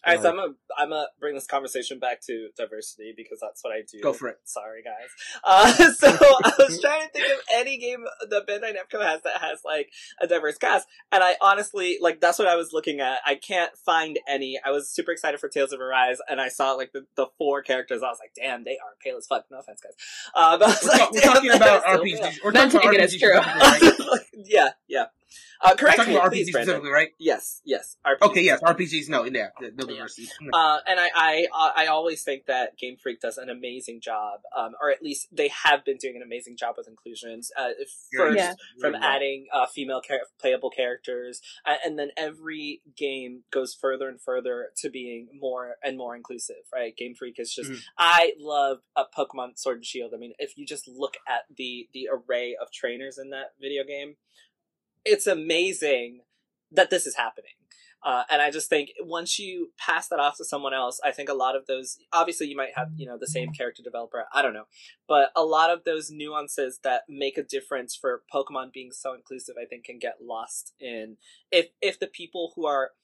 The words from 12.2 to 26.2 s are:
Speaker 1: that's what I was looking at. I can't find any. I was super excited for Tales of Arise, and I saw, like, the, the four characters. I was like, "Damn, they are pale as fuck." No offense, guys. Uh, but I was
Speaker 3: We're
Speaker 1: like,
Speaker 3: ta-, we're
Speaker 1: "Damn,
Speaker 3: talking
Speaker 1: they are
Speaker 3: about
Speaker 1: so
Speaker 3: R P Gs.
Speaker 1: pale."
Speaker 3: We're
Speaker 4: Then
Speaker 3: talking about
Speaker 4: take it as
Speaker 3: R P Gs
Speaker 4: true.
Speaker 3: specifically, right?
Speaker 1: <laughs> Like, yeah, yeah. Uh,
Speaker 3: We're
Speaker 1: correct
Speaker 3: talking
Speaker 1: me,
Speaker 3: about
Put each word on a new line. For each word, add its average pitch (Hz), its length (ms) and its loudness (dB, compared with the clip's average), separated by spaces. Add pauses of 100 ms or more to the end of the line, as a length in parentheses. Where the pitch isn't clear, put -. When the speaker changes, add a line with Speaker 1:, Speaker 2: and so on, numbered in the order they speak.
Speaker 1:
that's 170 200 4
what 185 80 4
I 175 80 4
was 170 160 -4
looking 156 260 -4
at. 131 260 -2
I 143 120 0
can't 180 340 -4 (160)
find 160 400 0
any. 135 380 -4
I 139 80 0
was 139 180 -2
super 170 220 -4
excited 151 260 -4
for 143 100 -8
Tales 139 240 -2
of 131 80 -10
Arise, 127 380 0 (100)
and 135 120 -4
I 131 80 -2
saw, 135 240 0
like, 131 200 -4
the, 135 220 -12
the 135 120 0 (120)
four 143 240 -2
characters. 127 400 -4
I 127 60 -4
was 117 120 -10
like, 110 140 -20
"Damn, 120 300 -8
they 127 140 -8
are - 260 -18
pale 127 140 -8
as - 100 -16
fuck." 123 240 -4
No 131 80 -16
offense, - 200 -20
guys. - 120 -20 (420)
Uh, 165 240 8
but 202 60 8
I 226 80 6
was - 100 0
Speaker 3:
We're 226 80 0
Speaker 1:
like, - 80 8
Speaker 3:
ta-, 208 140 6
we're 220 80 0
Speaker 1:
"Damn, 269 140 8
Speaker 3:
talking 269 140 6
Speaker 1:
they 240 60 8
are - 40 8
Speaker 3:
about 202 260 8
Speaker 1:
so 180 60 2
Speaker 3:
R 190 120 4
P 190 120 -2
Gs. - 60 -8
Speaker 1:
pale." 180 120 -4 (100)
Speaker 3:
We're 208 100 0
Speaker 4:
Then 254 180 6
Speaker 3:
talking 277 180 6
about - 20 6
Speaker 4:
take 202 100 6
it 175 40 8
as - 100 2
Speaker 3:
R - 40 -8
P - 0 -
Gs - 40 2
Speaker 4:
true. 196 200 8
Speaker 3:
specifically, 285 460 6
right? - 200 4
Speaker 1:
<laughs> - 40 2
Like, - 140 -2 (220)
yeah, 208 200 6 (200)
yeah. 131 160 -2 (600)
Uh, 185 60 12
Speaker 3:
We're - 60 6
Speaker 1:
correct 320 220 6
Speaker 3:
talking 226 160 2
Speaker 1:
me, - 40 6
Speaker 3:
about 185 120 4